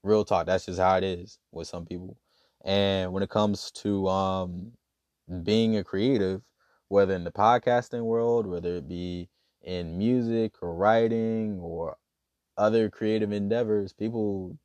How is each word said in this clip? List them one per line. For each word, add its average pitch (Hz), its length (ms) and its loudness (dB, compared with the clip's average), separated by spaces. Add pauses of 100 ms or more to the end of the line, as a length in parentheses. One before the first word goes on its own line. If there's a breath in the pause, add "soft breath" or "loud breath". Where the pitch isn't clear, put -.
Real 107 200 4
talk. 90 220 0
That's 92 200 0
just 90 140 -6
how 92 180 6
it 92 60 2
is 90 360 -6 (120)
with 85 160 -10
some 87 180 -12
people. 92 320 -12 (460)
And 98 500 0
when 98 100 -2
it 95 60 -6
comes 104 420 0
to, 98 360 -2
um, 95 680 -2 (720)
being 110 320 2
a 101 80 -2
creative, 98 580 0 (460)
whether 98 280 4
in 87 100 -6
the 85 60 -8
podcasting 120 720 2
world, 117 440 0
whether 87 300 -4
it 73 100 -10
be 87 400 -8 (340)
in 87 360 -6
music 113 640 0
or 85 140 -6
writing 113 840 2
or 82 380 -8 (600)
other 107 320 4
creative 107 440 0
endeavors, 104 580 0
people 104 720 -4